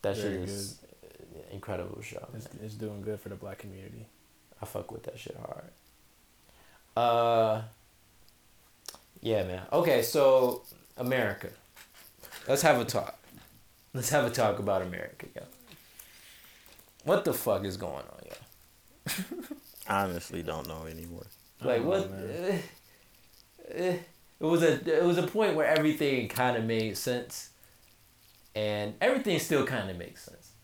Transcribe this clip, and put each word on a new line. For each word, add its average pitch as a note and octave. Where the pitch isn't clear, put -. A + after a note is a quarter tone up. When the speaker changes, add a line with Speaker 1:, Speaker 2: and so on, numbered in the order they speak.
Speaker 1:
That G2+
shit G#2
Speaker 2:
Very F2+
Speaker 1:
is G2
Speaker 2:
good. -
Speaker 1:
incredible F#2
show, -
Speaker 2:
It's, A2
Speaker 1:
man. G#2+
Speaker 2:
it's G#2+
doing G#2+
good G#2
for -
the G2
black G2
community. G#2
Speaker 1:
I A2
fuck -
with -
that -
shit -
hard. -
Uh, A#2
yeah, G#2+
man. F#2
Okay, D#3
so C3
America. B2
Let's C#3
have D3+
a A2+
talk. -
Let's B2
have C#3+
a A#2+
talk G#2+
about G2
America, F2+
yo. -
What G3
the D3+
fuck G2
is F#2
going E2+
on, -
yo? -
<laughs> -
Speaker 3:
I G2
honestly F2
don't D#2
know D#2+
anymore. E2
Speaker 1:
Like, B2+
Speaker 2:
I -
don't B2
Speaker 1:
what? F#3+
Speaker 2:
know, G3
man. F3
Speaker 1:
Uh, D#3+
uh, F#3
it -
was D#3+
a, D#3+
it E3+
was F3
a F3+
point G3+
where D3+
everything C#3+
kinda B2
made A2+
sense, -
and G#2
everything G#3
still C#3
kinda A2
makes -
sense. -